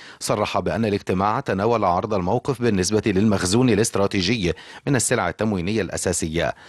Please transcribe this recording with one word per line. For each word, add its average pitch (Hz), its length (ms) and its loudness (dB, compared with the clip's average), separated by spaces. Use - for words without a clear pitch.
صرح 104 380 -2
بأن 90 260 -2
الاجتماع 101 560 0
تناول 110 440 0
عرض 92 300 0
الموقف 117 480 -2
بالنسبة 104 440 2
للمخزون 101 640 2
الاستراتيجي 98 840 0
من 139 100 2
السلع 107 320 0
التموينية 101 540 -2
الأساسية 82 720 -2